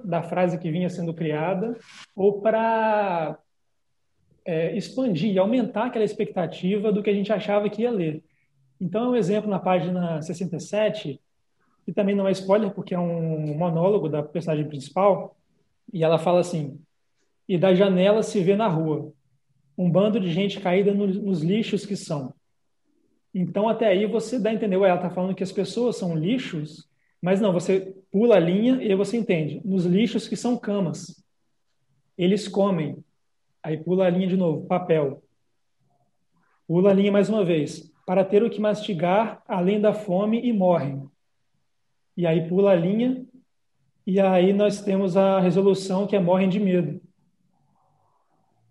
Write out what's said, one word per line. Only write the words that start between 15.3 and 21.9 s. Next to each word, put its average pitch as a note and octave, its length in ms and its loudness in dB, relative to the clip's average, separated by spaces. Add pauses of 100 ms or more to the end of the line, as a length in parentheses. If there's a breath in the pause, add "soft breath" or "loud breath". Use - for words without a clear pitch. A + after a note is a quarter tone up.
e D#3+ 140 -2
ela D#3+ 140 4
fala F3 220 4
assim, D3+ 380 -4 (680)
"E F#3+ 80 0
da F#3+ 180 4
janela G3 480 4
se G#3 200 -2
vê F#3 120 4
na A3 140 0
rua, D#3 420 -2 (640)
um F3+ 140 0
bando G3+ 300 2
de F#3 100 -2
gente G3 300 -2
caída F#3+ 320 2
no, G3+ 140 0
nos F#3+ 360 -2
lixos G3+ 440 -2
que G3+ 100 -6